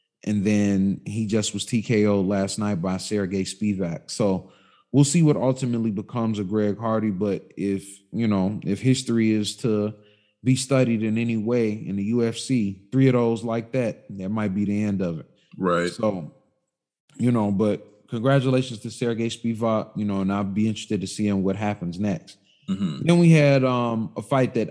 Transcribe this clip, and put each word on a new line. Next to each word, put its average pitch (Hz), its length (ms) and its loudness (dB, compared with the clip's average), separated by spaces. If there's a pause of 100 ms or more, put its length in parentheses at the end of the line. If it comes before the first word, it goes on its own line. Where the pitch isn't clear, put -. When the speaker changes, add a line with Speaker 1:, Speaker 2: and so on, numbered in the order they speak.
(240)
Speaker 1:
And 104 220 0
then 101 600 2
he 107 200 -4
just 104 280 -2
was 101 120 -6
T 113 160 -2
K 107 240 2
O 101 160 2
last 98 380 -2
night 104 220 -2
by 92 160 -2
Sergei 98 460 -4
Spivak. 92 680 -4
So 95 400 -2 (400)
we'll 139 120 6
see 165 200 2
what 147 140 4
ultimately 120 540 0
becomes 110 480 -4
of 95 100 -4
Greg 104 280 0
Hardy. 110 340 -2
But 95 460 -4
if, 98 420 -4 (120)
you 113 160 -2
know, 101 360 0
if 98 160 -4
history 117 520 2
is 107 260 -2
to 107 380 -2 (480)
be 127 120 2
studied 120 480 2
in 110 140 0
any 117 200 -2
way 113 340 0
in 107 240 -6
the 101 100 -4
U 117 180 0
F 113 140 -2
C, 101 540 -2
three 135 160 6
of 123 60 6
those 117 300 2
like 113 280 -4
that, 123 340 -4 (120)
that 95 120 -6
might 107 240 -2
be 104 120 0
the 104 180 0
end 98 180 -2
of 85 180 -4
it. - 60 -16 (320)
Speaker 2:
Right. 87 340 0
Speaker 1:
So, 98 400 -4 (840)
you 120 140 2
know, 107 200 2
but 101 340 0 (240)
congratulations 131 680 0
to 117 100 -12
Sergei 117 380 -4
Spivak, 113 680 -2
you 104 80 -2
know, 98 160 -2
and 95 100 0
I'll 101 120 0
be 101 240 0
interested 104 340 -4
to 98 60 -6
see 107 200 -4
him 98 160 0
what 98 140 0
happens 101 420 -4
next. 101 380 -4 (320)
Speaker 2:
Mm-hmm. 190 360 -4
Speaker 1:
Then 175 140 6
we 170 120 8
had, 143 340 6
um, 120 500 0
a 113 60 -8
fight 131 320 0
that 110 180 0